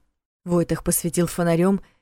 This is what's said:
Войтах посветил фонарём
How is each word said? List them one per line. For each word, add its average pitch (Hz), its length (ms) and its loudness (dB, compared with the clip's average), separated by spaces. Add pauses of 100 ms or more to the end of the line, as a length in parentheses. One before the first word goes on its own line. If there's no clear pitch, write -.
(440)
Войтах 170 400 -2
посветил 175 420 -2
фонарём 175 540 0 (220)